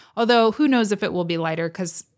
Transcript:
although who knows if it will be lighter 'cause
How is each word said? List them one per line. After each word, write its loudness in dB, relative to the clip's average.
although 4
who 0
knows 2
if -4
it -2
will -2
be -4
lighter -4
'cause -8